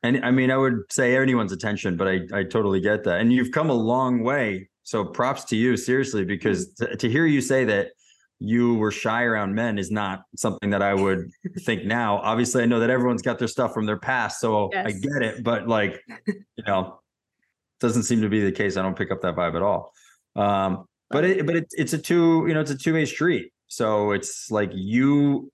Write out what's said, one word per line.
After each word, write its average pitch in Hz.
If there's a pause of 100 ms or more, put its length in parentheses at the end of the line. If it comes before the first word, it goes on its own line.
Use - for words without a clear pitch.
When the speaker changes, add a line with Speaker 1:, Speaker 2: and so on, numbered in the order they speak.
Speaker 1:
And, 123
I 123
mean, 127
I 131
would 131 (120)
say 127
anyone's 123
attention, 98
but 95
I, 92 (140)
I 101
totally 98
get 104
that. 90
And 117
you've 127
come 156
a 139
long 123
way. 113 (140)
So 107
props 123
to -
you, 117
seriously, 127
because 95
Speaker 2:
Mm. -
Speaker 1:
to, 107
to 117
hear 151
you 147
say 131
that 101 (480)
you 120
were 107
shy 113
around 104
men 113
is 95
not 101 (120)
something -
that 98
I 101
would 95 (140)
Speaker 2:
<laughs> -
Speaker 1:
think 92
now. 110
Obviously, 117
I -
know 117
that 117
everyone's 123
got 120
their 120
stuff 120
from 110
their 104
past, 120
so 107
I 185
Speaker 2:
Yes. 98
Speaker 1:
get 139
it. 113
But, 113
like, 101
Speaker 2:
<laughs> -
Speaker 1:
you 196
know, 95 (800)
doesn't 113
seem 117
to 101
be 107
the 98
case. 98
I 95
don't 95
pick 98
up 95
that 87
vibe 90
at 85
all. 95 (420)
Um, 98 (260)
but 147
Speaker 2:
Right. 190
Speaker 1:
it, 160
but 165
it, 165 (100)
it's 147
a 160
two, 165
you 170
know, 156
it's 143
a 139
two-way 160
street. 151 (140)
So 107
it's -
like 104
you 135